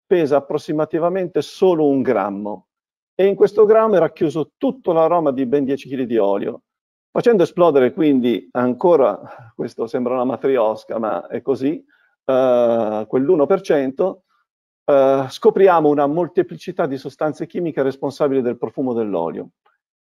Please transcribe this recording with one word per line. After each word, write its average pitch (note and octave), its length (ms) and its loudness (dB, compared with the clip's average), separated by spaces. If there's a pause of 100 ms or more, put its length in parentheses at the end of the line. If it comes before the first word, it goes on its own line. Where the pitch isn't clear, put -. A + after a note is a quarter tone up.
pesa D#3 300 2
approssimativamente D#3+ 1040 -4
solo E3 460 0
un C#3 160 2
grammo, G#2 640 -4 (480)
e F#3 100 0
in G3 100 2
questo G3+ 300 4
grammo A3 300 2
è F3+ 40 4
racchiuso D#3 600 -2
tutto - 340 -4
l'aroma D#3+ 400 2
di C3 140 -4
ben C#3 180 0
dieci C3 240 -6
chili C3+ 160 -6
di A#2 140 0
olio. G2+ 460 -2 (480)
Facendo G3+ 300 2
esplodere C#3 500 2
quindi B2+ 600 0
ancora, B2 680 2 (360)
questo A#2 320 -8
sembra B2 260 -4
una B2 80 -2
matriosca, A#2 800 -2
ma G#2 260 -6
è A#2+ 160 -8
così, C3+ 420 -4 (400)
eh, A#2 840 0
quell'uno F3+ 380 2
per F#3+ 160 0
cento, D#3 640 -2 (580)
eh, C3+ 440 2
scopriamo E3+ 600 4
una C#3+ 180 2
molteplicità E3 800 -4
di C#3 100 -6
sostanze D3+ 500 -8
chimiche D#3+ 360 -6
responsabili C3+ 600 -2
del A#2+ 160 -2
profumo B2+ 340 -6
dell'olio. G2 580 -4 (500)